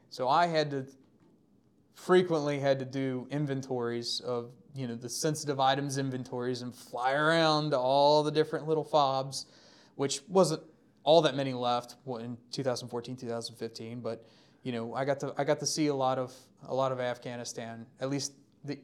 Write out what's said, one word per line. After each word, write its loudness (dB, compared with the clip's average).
So -4
I 4
had 0
to, -4
frequently 2
had 2
to -6
do -4
inventories -4
of, -4
you -4
know, -4
the -8
sensitive -2
items 2
inventories -4
and -10
fly -2
around 4
to 2
all 6
the -2
different 0
little 0
fobs, 0
which -2
wasn't 4
all 8
that 4
many -2
left -2
wa-, -6
in -8
two -4
thousand -2
fourteen, -8
two -10
thousand -8
fifteen, -10
but, -8
you -4
know, -6
I -2
got 0
to, -6
I 0
got 2
to -6
see 0
a 2
lot 0
of, -6
a -4
lot 0
of -4
Afghanistan, -8
at -2
least -4
the -8